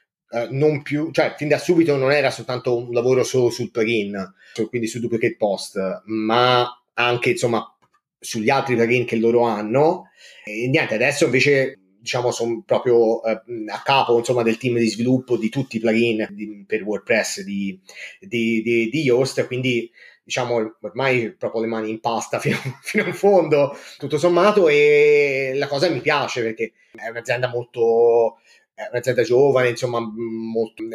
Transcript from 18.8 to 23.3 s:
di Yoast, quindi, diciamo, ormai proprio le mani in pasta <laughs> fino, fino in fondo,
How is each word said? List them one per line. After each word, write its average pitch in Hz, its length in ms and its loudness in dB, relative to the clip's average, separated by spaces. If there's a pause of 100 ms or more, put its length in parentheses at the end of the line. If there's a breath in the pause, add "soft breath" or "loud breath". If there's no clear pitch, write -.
di 147 140 -4
Yoast, 127 440 0
quindi, 123 420 -4 (340 loud breath)
diciamo, 117 580 -4
ormai 120 560 -2
proprio 113 240 -4
le 113 60 -2
mani 110 220 -4
in 110 120 -8
pasta 117 360 -4
<laughs> - 20 -8
fino, - 180 -2 (240)
fino 208 240 -4
in 175 80 -4
fondo, 160 600 2 (220 loud breath)